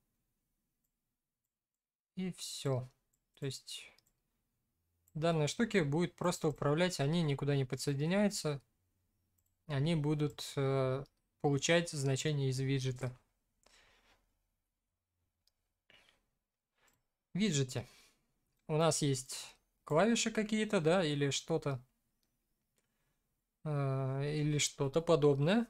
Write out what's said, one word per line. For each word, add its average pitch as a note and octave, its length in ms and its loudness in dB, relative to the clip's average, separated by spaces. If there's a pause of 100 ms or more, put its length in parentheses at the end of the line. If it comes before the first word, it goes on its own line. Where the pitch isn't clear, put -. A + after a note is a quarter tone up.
(2250)
И F#3 180 -4
всё. - 580 -6 (440)
То - 100 -10
есть - 380 -10 (1300)
данные D#3 320 0
штуки A3 320 0
будут D#3+ 360 0
просто F3 320 -2
управлять, D3+ 520 0
они D#3+ 240 2
никуда C#3+ 320 0
не C#3 100 0
подсоединяются. D3+ 960 -2 (1040)
Они D3+ 280 0
будут, D3+ 640 -2
э, C3+ 460 0 (380)
получать E3 480 2
значение C#3 600 0
из B2+ 100 -2
виджета. C3 580 -2 (4000)
В E3+ 60 -4
виджете C#3 480 0 (800)
у D#3 100 0
нас D#3+ 240 2
есть - 540 -4 (300)
клавиши A3 460 2
какие-то, G#3+ 500 0
да, E3+ 220 4
или C#3+ 280 0
что-то, C#3+ 520 -4 (1800)
э, C#3 720 -2
или D3+ 220 0
что-то C#3+ 440 0
подобное. D#3 680 4